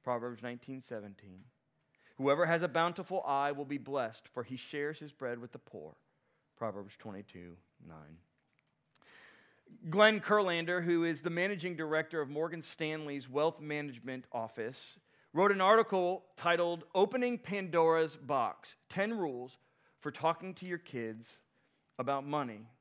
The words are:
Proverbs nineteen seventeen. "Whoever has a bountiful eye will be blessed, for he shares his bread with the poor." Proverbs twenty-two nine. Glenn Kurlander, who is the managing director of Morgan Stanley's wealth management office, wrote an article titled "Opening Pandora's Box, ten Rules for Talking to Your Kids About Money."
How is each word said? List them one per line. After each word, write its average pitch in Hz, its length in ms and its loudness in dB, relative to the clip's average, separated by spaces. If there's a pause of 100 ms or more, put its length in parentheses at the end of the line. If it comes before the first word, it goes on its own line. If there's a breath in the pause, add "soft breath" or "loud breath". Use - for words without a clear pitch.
Proverbs 120 380 -4
nineteen 123 400 -10
seventeen. 101 640 -14 (680 soft breath)
"Whoever 143 320 4
has 165 160 4
a 180 40 0
bountiful 170 560 0
eye 143 280 2
will 143 140 -4
be 139 120 -6
blessed, 123 500 -4
for 123 160 -8
he 127 120 -8
shares 147 440 -6
his 147 140 -16
bread 120 260 -6
with 120 120 -16
the - 80 -16
poor." 78 360 -16 (600)
Proverbs 101 420 -6
twenty-two 92 600 -14 (240)
nine. 80 380 -18 (1700 loud breath)
Glenn 208 300 8
Kurlander, 180 640 2
who 170 200 4
is 160 180 0
the 165 80 -2
managing 175 460 -2
director 156 460 -2
of 135 80 -4
Morgan 160 340 -4
Stanley's 151 680 -6
wealth 156 300 2
management 131 720 -6
office, 113 680 -8 (340 soft breath)
wrote 196 200 4
an 196 100 2
article 190 640 4 (100)
titled 170 500 2 (100)
"Opening 240 420 4
Pandora's 165 800 2
Box, 131 580 -2 (140)
ten 208 260 -2
Rules 131 440 -6 (400 soft breath)
for 147 120 -8
Talking 165 440 -2
to 185 100 -14
Your 175 140 -6
Kids 113 640 -10 (560)
About 139 260 -2
Money." 123 420 -4 (140)